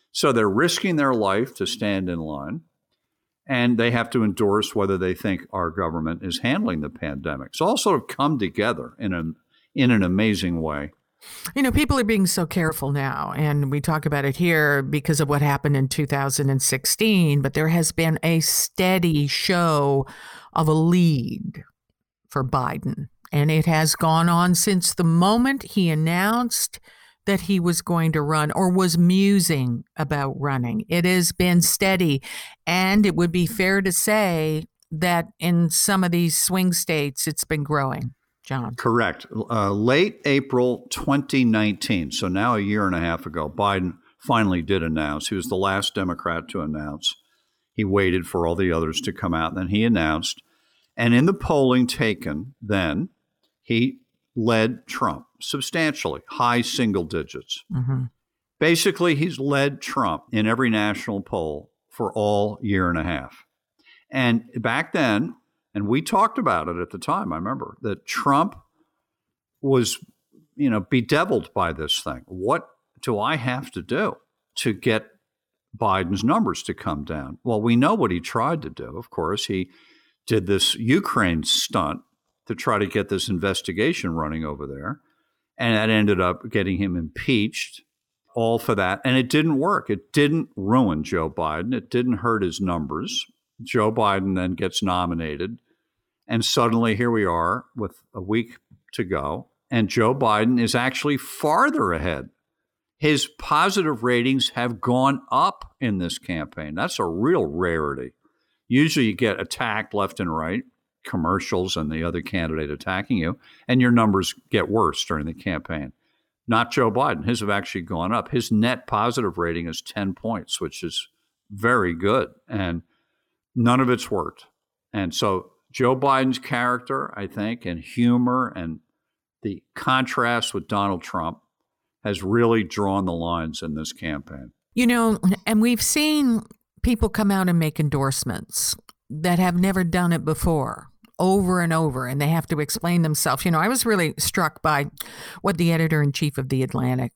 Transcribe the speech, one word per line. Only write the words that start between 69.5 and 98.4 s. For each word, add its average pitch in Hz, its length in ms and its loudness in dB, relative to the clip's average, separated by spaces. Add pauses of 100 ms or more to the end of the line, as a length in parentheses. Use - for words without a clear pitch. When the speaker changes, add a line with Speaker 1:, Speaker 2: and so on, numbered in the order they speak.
Speaker 1:
was, 131 380 2 (560)
you 139 160 0
know, 107 100 2
bedeviled 139 720 0
by 85 220 -2
this 76 260 -4
thing. 64 240 -8
What 101 420 -4 (360)
do 110 160 -2
I 131 180 0
have 127 360 -4
to - 100 -8
do - 340 -2 (440)
to 113 120 0
get 110 360 0 (680)
Biden's 95 480 0
numbers 151 380 0
to - 100 -6
come 73 320 -6
down? 73 400 -8
Well, 110 160 0
we 117 160 4
know 127 160 4
what 143 180 2
he 87 100 0
tried 139 420 -2
to - 80 -10
do. 65 260 -12
Of - 140 -14
course, 90 340 -4
he 95 240 -2 (580)
did 104 200 0
this 98 300 2
Ukraine 113 680 0
stunt - 560 -2 (460)
to 110 80 -6
try 110 240 0
to 101 80 2
get 98 240 -2
this 98 180 -2
investigation 98 840 -2
running 80 340 -4
over 73 200 -8
there. 71 340 -10 (580)
And 117 180 0
that 110 140 2
ended 104 320 4
up 90 260 -2
getting 95 300 0
him 92 180 -2
impeached, - 880 -2 (520)
all 117 240 2
for - 160 -2
that. 98 300 0
And 131 140 2
it 127 100 0
didn't 151 300 2
work. 175 320 0
It 98 200 -6
didn't 147 460 2
ruin 98 480 2
Joe 80 240 -2
Biden. 82 460 -4
It - 160 -8
didn't 123 280 0
hurt 110 240 0
his 90 200 -4
numbers. 80 640 -4 (360)
Joe 110 300 0
Biden 98 420 0
then 92 200 -2
gets - 280 -4
nominated. 87 760 -4 (680)
And 113 160 -2
suddenly 117 520 2
here 120 160 0
we 110 120 2
are 87 420 0 (100)
with - 260 -10 (100)
a 104 80 -10
week 110 380 -4 (360)